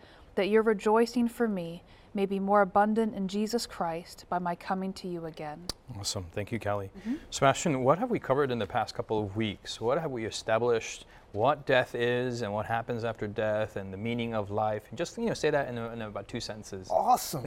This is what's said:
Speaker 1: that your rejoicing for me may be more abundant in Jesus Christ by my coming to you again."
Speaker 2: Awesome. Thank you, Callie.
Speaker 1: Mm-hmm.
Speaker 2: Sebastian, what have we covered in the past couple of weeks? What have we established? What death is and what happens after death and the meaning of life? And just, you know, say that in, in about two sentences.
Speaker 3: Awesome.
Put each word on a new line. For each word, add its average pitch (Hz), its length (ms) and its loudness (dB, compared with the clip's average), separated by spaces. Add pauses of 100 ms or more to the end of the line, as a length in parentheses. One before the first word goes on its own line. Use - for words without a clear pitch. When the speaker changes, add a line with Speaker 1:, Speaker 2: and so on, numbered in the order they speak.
(340)
Speaker 1:
that 196 160 2
your 220 100 8
rejoicing 226 680 4
for 233 200 0
me 175 340 -4 (300)
may 196 140 2
be 196 120 0
more 196 220 6
abundant 214 540 4
in 196 120 -2
Jesus 214 400 -2
Christ 170 640 -6
by 175 100 0
my 175 160 -2
coming 190 380 -4
to 185 160 -10
you 170 160 -6
again." 160 420 -10 (320)
Speaker 2:
Awesome. 98 360 -4
Thank 104 180 -4
you, 113 80 -2
Callie. 101 380 -2
Speaker 1:
Mm-hmm. 226 160 -6 (160)
Speaker 2:
Sebastian, 139 520 2
what 139 160 6
have 240 120 -2
we 196 80 0
covered 135 320 0
in 120 80 0
the 107 80 -2
past 110 280 -4
couple 113 240 -2
of 101 160 -4
weeks? 107 460 -4
What 123 180 0
have 160 120 -4
we 113 160 -6
established? 113 800 0 (260)
What 135 340 2
death 127 280 4
is 123 460 0
and 107 100 -4
what 104 140 -2
happens 113 400 -4
after 113 220 -4
death 107 500 -2
and 98 160 -6
the 95 60 -8
meaning 117 340 -2
of 104 180 -2
life? 107 380 0
And 113 80 -12
just, 165 220 -6
you 233 80 -2
know, 180 80 0
say 151 160 2
that 139 180 2
in, 120 80 -6
in 117 240 -6
about 104 280 -8
two 120 120 -6
sentences. 104 500 -10
Speaker 3:
Awesome. 190 560 2